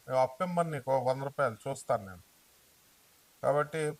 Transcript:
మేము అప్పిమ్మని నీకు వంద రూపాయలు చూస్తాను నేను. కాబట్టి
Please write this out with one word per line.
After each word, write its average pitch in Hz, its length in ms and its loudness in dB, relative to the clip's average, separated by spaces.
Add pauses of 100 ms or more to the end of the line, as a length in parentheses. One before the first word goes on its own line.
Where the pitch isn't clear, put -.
మేము 131 120 2
అప్పిమ్మని 170 500 0
నీకు 135 260 -2
వంద 131 260 0
రూపాయలు 139 340 0 (120)
చూస్తాను 113 380 -2
నేను. 87 160 -18 (1200)
కాబట్టి 147 580 0